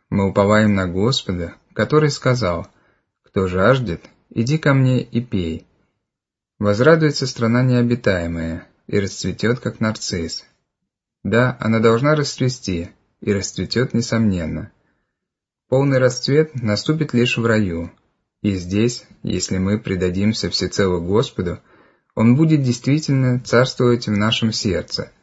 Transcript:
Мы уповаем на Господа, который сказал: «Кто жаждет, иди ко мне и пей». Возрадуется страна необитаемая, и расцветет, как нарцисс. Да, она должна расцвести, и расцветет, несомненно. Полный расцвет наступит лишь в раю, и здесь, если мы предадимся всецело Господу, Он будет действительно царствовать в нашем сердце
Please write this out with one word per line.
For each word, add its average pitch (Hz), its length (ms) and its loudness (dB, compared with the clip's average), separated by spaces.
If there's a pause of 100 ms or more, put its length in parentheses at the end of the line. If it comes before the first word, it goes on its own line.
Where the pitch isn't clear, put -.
(100)
Мы 98 180 0
уповаем 104 460 4
на 95 120 0
Господа, 92 680 -4 (180)
который 151 380 0
сказал: 117 580 -2 (560)
«Кто 98 220 -2
жаждет, 95 580 0 (260)
иди 123 280 -2
ко 147 160 2
мне 127 280 2
и - 180 -4
пей». 87 460 -6 (920)
Возрадуется 139 680 2
страна 120 360 0
необитаемая, 92 1040 0 (200)
и 104 120 -2
расцветет, 101 600 -4
как - 200 -6
нарцисс. 101 640 -6 (800)
Да, 123 340 2
она 110 220 0
должна 117 340 4
расцвести, 127 760 -4 (300)
и 104 120 -2
расцветет, 101 600 -4
несомненно. 95 800 -2 (1000)
Полный 135 300 2
расцвет 139 560 2
наступит 135 580 -2
лишь 120 260 2
в 113 60 -2
раю, 95 460 0 (520)
и 104 120 0
здесь, 98 520 -2 (160)
если 92 360 -4
мы 101 220 0
предадимся 95 680 -2
всецело 90 520 0
Господу, 90 600 -2 (540)
Он 117 220 4
будет 156 260 4
действительно 131 800 0
царствовать 123 680 0
в 110 60 -2
нашем 107 400 0
сердце - 580 -4 (120)